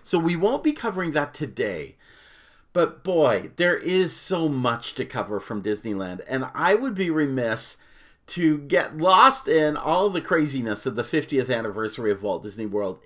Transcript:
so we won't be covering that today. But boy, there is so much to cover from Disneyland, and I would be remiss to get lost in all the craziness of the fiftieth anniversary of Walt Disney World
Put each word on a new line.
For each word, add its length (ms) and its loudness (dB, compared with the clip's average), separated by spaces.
so 160 0
we 160 2
won't 300 0
be 80 2
covering 400 -4
that 220 -2
today. 640 -6
But 280 0
boy, 540 2
there 200 2
is 380 0
so 320 -2
much 500 -2
to 100 -4
cover 340 -4
from 220 -6
Disneyland, 680 -4
and 260 -4
I 200 4
would 200 0
be 140 0
remiss 680 -2
to 320 2
get 400 0
lost 500 6
in 280 4
all 340 2
the 100 -2
craziness 640 0
of 100 -2
the 80 -2
fiftieth 460 -2
anniversary 640 -2
of 120 0
Walt 200 -2
Disney 240 -8
World 400 -4